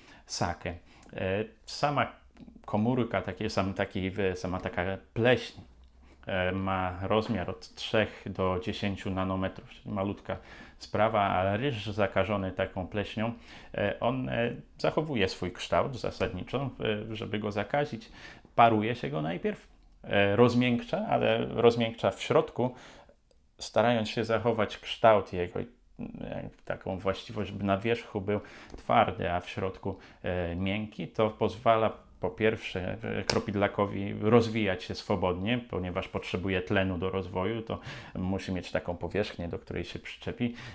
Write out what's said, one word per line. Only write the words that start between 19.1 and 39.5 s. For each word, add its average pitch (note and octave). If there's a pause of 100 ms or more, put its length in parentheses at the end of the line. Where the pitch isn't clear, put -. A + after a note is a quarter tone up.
najpierw, F3 (360)
e, G2+
rozmiękcza, A#2+
ale A#2+
rozmiękcza A2+
w -
środku, B2+ (800)
starając A2
się A2+
zachować A2
kształt -
jego, F2+
e, - (160)
taką -
właściwość, G2
żeby G2+
na G2
wierzchu A2+
był G#2 (380)
twardy, G2
a F2
w -
środku, F#2+ (260)
e, F2
miękki. G#2
To A2
pozwala A2 (280)
po F2+
pierwsze, G#2
e, G#2+
kropidlakowi G2+
rozwijać G#2+
się F#2+
swobodnie, F#2+
ponieważ F#2
potrzebuje F#2+
tlenu F#2+
do F#2
rozwoju, F#2+
to - (360)
musi F#2+
mieć F2+
taką F2
powierzchnię, F2
do E2